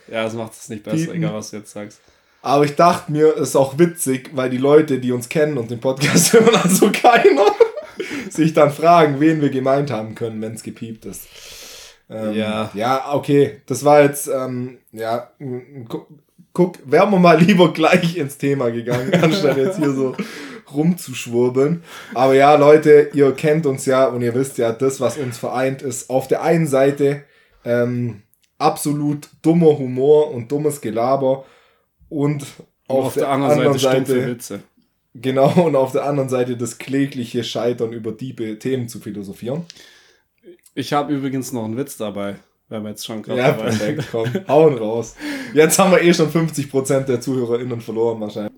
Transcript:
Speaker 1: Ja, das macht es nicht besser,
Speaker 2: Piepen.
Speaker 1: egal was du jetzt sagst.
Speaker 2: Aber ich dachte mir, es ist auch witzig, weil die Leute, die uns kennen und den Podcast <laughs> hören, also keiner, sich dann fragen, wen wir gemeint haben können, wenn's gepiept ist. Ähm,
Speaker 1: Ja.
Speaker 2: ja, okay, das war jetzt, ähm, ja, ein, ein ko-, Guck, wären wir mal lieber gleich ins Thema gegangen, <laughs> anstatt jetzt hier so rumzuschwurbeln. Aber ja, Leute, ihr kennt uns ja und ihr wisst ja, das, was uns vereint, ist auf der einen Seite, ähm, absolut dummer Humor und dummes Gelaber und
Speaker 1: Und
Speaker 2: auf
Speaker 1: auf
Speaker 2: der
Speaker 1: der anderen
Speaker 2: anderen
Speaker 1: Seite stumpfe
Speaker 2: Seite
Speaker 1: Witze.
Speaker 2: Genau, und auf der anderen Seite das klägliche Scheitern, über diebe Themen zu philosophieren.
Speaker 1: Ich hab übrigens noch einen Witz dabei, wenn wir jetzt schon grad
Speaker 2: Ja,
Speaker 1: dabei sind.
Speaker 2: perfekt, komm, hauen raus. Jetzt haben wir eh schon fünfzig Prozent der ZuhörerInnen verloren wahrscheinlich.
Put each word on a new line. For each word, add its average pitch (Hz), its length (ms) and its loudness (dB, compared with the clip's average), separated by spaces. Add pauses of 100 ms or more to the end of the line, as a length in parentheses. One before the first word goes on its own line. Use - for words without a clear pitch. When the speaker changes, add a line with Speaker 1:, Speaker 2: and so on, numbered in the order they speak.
Speaker 1:
Ja, 113 160 -6
das 110 80 -6
macht 113 200 -10
es - 160 -20
nicht 107 140 -12
besser, 107 140 -4
Speaker 2:
Piepen. 165 180 -6
Speaker 1:
egal 131 180 -4
was 107 180 -10
du 107 60 -12
jetzt 104 140 -16
sagst. 104 280 -16 (420)
Speaker 2:
Aber 143 240 2
ich 143 100 -4
dachte - 360 2
mir, 156 240 4
es 127 140 -4
ist - 60 -4
auch 135 240 0
witzig, 151 540 0
weil 131 160 -4
die 127 80 -4
Leute, 143 420 4
die 123 120 -4
uns 123 180 -6
kennen 151 280 -2
und 117 140 -6
den 117 80 -10
Podcast 139 540 0
<laughs> - 0 -
hören, 226 220 6
also 180 360 2
keiner, 381 540 4 (840)
sich 160 240 0
dann 151 180 6
fragen, 151 480 4
wen 156 220 2
wir 143 80 2
gemeint 131 420 0
haben 110 240 -6
können, 110 260 -8
wenn's 110 220 -10
gepiept 110 420 -14
ist. 98 220 -16 (840)
Ähm, 110 240 -6
Speaker 1:
Ja. 107 400 -4
Speaker 2:
ja, 131 400 -2
okay, 143 520 0
das 131 200 -8
war 147 160 8
jetzt, 143 260 2
ähm, 127 500 -6 (140)
ja, 113 480 -6
ein, 135 140 -10 (220)
ein 120 120 -16
ko-, - 200 -12 (460)
Guck, 170 320 0
wären 175 260 2
wir 185 80 2
mal 170 200 6
lieber 175 340 4
gleich 170 440 0
ins 139 200 -8
Thema 135 340 -2
gegangen, 120 420 -4
<laughs> 175 80 2
anstatt 147 360 2
jetzt 135 200 0
hier 143 160 0
so 131 220 -2 (580)
rumzuschwurbeln. 135 1120 -2 (300)
Aber 135 220 2
ja, 143 200 8
Leute, 147 580 6
ihr 139 200 4
kennt 156 320 0
uns 135 200 -2
ja 131 220 2
und 120 140 -4
ihr 120 140 -2
wisst 135 220 -4
ja, 117 140 0
das, 135 280 -2
was 123 180 -2
uns 123 200 -8
vereint, 131 440 -4
ist 131 280 -10
auf 131 180 -2
der - 140 0
einen 165 260 2
Seite, 139 560 2 (420)
ähm, 120 580 -2 (340)
absolut 147 720 -2 (120)
dummer 160 360 4
Humor 143 540 2
und 120 200 -10
dummes 147 300 -4
Gelaber 135 640 0 (640)
und 147 320 -2
Speaker 1:
Und 139 60 -16 (400)
Speaker 2:
auf 131 180 -2
Speaker 1:
auf 123 80 -4
Speaker 2:
der 143 100 -2
Speaker 1:
der 139 80 -2
anderen 139 220 0
Speaker 2:
anderen 139 260 2
Speaker 1:
Seite 131 160 2
stumpfe 131 180 0
Speaker 2:
Seite 127 180 0
Speaker 1:
Witze. 107 320 -12 (520)
Speaker 2:
Genau, 135 360 2 (140)
und 147 100 0
auf 131 160 0
der 131 140 -2
anderen 139 240 -2
Seite 123 280 -2
das 120 200 -8
klägliche 131 640 -4
Scheitern, 117 500 -4
über 110 180 -8
diebe 113 480 -10
Themen 127 280 -4
zu 107 120 -14
philosophieren. 104 640 -10 (1120)
Speaker 1:
Ich 139 180 -6
hab 143 160 -2
übrigens 135 420 -6
noch 113 140 -6
einen 110 120 -6
Witz 143 200 -10
dabei, 101 380 -8 (340)
wenn 110 140 -10
wir 107 60 -12
jetzt - 160 -14
schon 110 180 -12
grad 110 140 -6
Speaker 2:
Ja, 131 140 2
Speaker 1:
dabei 113 200 -4
sind. 110 80 -2
Speaker 2:
perfekt, 107 320 -4
komm, 120 360 -4
hauen 147 300 4
raus. 113 380 -6 (380)
Jetzt 160 260 4
haben 185 120 4
wir 165 100 4
eh 170 120 4
schon 160 160 2
fünfzig 156 400 -4
Prozent 135 400 -2
der 120 120 0
ZuhörerInnen 123 600 -4
verloren 113 400 -4
wahrscheinlich. 107 360 -10